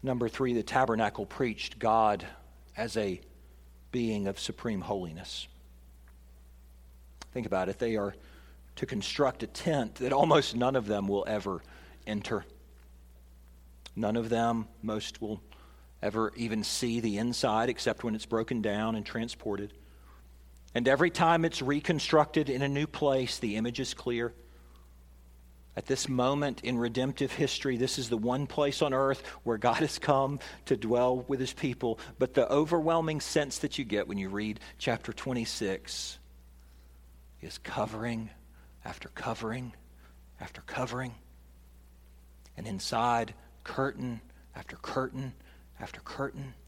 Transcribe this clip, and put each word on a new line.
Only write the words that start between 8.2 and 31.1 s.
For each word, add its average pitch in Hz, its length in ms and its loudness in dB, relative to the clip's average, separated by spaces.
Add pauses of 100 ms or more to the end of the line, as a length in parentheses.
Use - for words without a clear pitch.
to - 100 -2
construct 123 560 0
a 107 60 -6
tent 139 480 -2
that 127 160 0
almost 147 420 6
none 123 220 2
of 110 100 2
them 101 220 0
will 98 180 2
ever 98 360 -2 (440)
enter. 104 380 -4 (1500)
None 107 180 0
of 117 140 0
them, 117 400 2 (140)
most 107 380 -4
will 107 220 -6 (580)
ever 107 360 0
even 110 260 -2
see 117 380 0
the 107 180 0
inside 117 520 2
except - 340 -2
when 110 100 0
it's 110 100 -6
broken 113 380 0
down 110 320 0
and 107 100 -4
transported. 107 680 -6 (1000)
And 120 140 2
every 143 220 6
time 165 340 6
it's 165 160 0
reconstructed 147 880 4
in 131 140 0
a 139 60 2
new 139 180 0
place, 135 520 0
the 104 180 -2
image 120 220 -2
is 131 140 -4
clear. 120 400 -4 (1400)
At - 80 -8
this - 240 -2
moment 131 560 0
in 120 140 0
redemptive 127 520 0
history, 135 460 0
this 127 220 0
is 123 100 -4
the 117 80 0
one 123 300 0
place 143 340 0
on 143 140 2
earth 135 280 2 (200)
where 113 160 0
God 117 180 4
has 156 220 0
come 139 420 2 (240)
to 131 140 4
dwell 123 500 4